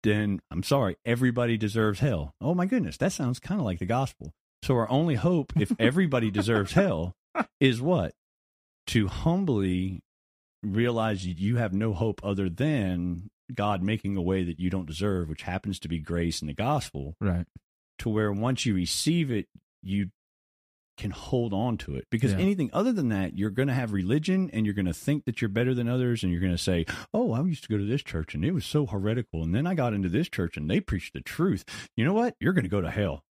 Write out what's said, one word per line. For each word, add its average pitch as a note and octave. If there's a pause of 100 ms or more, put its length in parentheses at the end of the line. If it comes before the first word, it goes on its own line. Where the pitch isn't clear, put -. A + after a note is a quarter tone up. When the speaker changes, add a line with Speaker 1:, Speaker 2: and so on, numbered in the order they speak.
Speaker 1:
then G#2 (100)
I'm F2
sorry, C3
everybody A#2+
deserves G#2+
hell. E2+
Oh D#3+
my F3+
goodness, F#3+
that F#3+
sounds B2
kinda F#3+
like F#2
the F2+
gospel. A#2+ (300)
So C3
our A2+
only D3+
hope, D#3+
if B2+
Speaker 2:
<laughs> -
Speaker 1:
everybody B2+
deserves G2+
hell, F#2 (460)
is B2
what? C3+ (760)
To G#2
humbly G2 (600)
realize A2
that F2+
you G#2+
have A2
no G#2+
hope G2+
other G2
than F#2 (260)
God G2+
making G2+
a F2+
way F#2+
that E2+
you F2+
don't F#2
deserve, F2
which D#2
happens F#2
to D#2+
be E2
grace E2+
in D2+
the C#2+
gospel. G2
Speaker 2:
Right. F2+ (540)
Speaker 1:
To -
where G#2+
once A#2
you G#2+
receive C#3+
it, G#2+ (360)
you G2 (840)
can G#2
hold A#2
on A2
to -
it. -
Because A2+
Speaker 2:
Yeah. F#2+
Speaker 1:
anything F#3
other A3+
than D#3+
that, F#2+
you're G2+
gonna B2+
have A#2+
religion D3+
and A2
you're G#2
gonna F#2
think C#3+
that A#2+
you're A2
better B2
than A#2+
others, B2
and F#2
you're F2
gonna F2+
say, F2 (260)
"Oh, A3
I A#2
used E3+
to -
go A2
to G2+
this B2
church -
and D2+
it D#3
was E3
so D3
heretical, G#2
and E2
then C#3+
I F#3
got B2
into G2
this B2
church E2+
and D2+
they B2
preached -
the C2
truth." D3+ (320)
You A2
know E3
what? A#3
You're E3+
gonna C3
go G2+
to E2
hell. F2 (120)